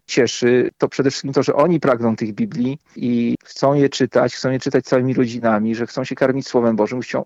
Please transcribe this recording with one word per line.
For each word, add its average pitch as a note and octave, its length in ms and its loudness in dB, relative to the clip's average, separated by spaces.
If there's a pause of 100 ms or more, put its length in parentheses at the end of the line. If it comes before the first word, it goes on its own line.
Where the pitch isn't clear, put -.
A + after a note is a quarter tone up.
cieszy. B2 720 2
To B2+ 120 0
przede C3+ 220 0
wszystkim C#3 220 -6
to, C#3 100 2
że - 120 0
oni D#3+ 240 2
pragną A#2 360 0
tych G#2+ 180 -4
Biblii A#2+ 440 -4 (180)
i A#2+ 480 -2
chcą - 300 0
je C#3 160 4
czytać, B2 460 0
chcą C3 160 -4
je C3 80 -2
czytać B2+ 260 0
całymi C3 280 0
rodzinami, A2+ 640 0
że A#2 120 -4
chcą C3 160 -8
się C3 120 -8
karmić C3 320 -2
Słowem A#2 280 2
Bożym, A2 260 0
chcą, B2+ 240 -6